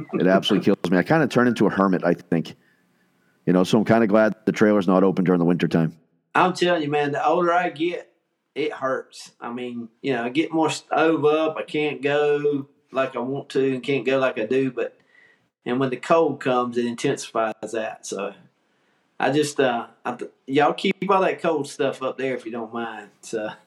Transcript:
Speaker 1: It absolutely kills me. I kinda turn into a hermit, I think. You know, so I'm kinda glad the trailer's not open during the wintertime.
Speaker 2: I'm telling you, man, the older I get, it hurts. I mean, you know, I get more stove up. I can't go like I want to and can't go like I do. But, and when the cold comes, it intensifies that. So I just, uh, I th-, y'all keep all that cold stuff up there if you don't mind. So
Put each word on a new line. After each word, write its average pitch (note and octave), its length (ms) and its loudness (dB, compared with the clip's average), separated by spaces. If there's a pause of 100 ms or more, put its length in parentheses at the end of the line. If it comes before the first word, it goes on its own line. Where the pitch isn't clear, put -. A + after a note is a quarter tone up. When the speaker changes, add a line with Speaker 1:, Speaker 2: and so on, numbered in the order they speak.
(140)
Speaker 1:
It - 120 2
absolutely F#2+ 400 4
kills G2 240 2
me. F#2 80 4
I F2 60 4
kinda D#3 240 2
turn B2 200 2
into A2+ 200 2
a - 20 2
hermit, F#2+ 340 2
I E2+ 120 2
think. - 400 -4 (920)
You F2+ 80 2
know, F2+ 100 4
so G#2 140 2
I'm G2+ 80 2
kinda A2+ 220 4
glad G#2+ 260 4 (120)
the G2 60 2
trailer's G#2 360 2
not F#2+ 160 4
open F#2+ 200 2
during F2+ 140 4
the E2+ 80 2
wintertime. E2 500 0 (380)
Speaker 2:
I'm F3+ 200 2
telling F3 280 0
you, C#3+ 80 -6
man, C#3+ 220 -2
the C#3 120 -4
older E3+ 300 2
I F3+ 160 0
get, E3 380 -6 (460)
it D3 200 -4
hurts. - 640 -8
I A#2+ 140 -12
mean, A#2+ 340 -10 (140)
you C#3 100 -2
know, A#2 140 -2
I B2 40 -4
get D#3 220 -2
more D#3 180 2
stove D3 540 0
up. D#3 320 2
I G#2 80 -6
can't D3+ 380 -4
go D3 640 0 (240)
like C3 240 -4
I B2 40 -4
want C3 300 -6
to C3+ 260 0
and B2 60 -6
can't C3 240 -2
go C3+ 140 2
like B2+ 180 0
I A2 80 -2
do. C3 260 0
But, A2+ 260 -6 (680)
and B2 140 -2
when C3+ 100 0
the B2 60 -4
cold D#3+ 460 2
comes, B2 360 0
it B2 80 2
intensifies A#2 680 -2 (180)
that. A2 340 -8
So G2+ 280 -8 (840)
I C3 140 0
just, D3 300 0
uh, A#2 260 0 (160)
I A#2+ 120 -6
th-, - 160 -12 (160)
y'all C#3+ 260 2
keep F#3+ 360 -2
all F#3+ 120 4
that D#3 200 0
cold D3+ 280 -2
stuff C#3 340 -4
up B2+ 140 -4
there C3 180 -4
if A#2 100 -12
you A2 60 -8
don't A2+ 220 -10
mind. A2 380 -10 (100)
So G#2+ 300 -6 (160)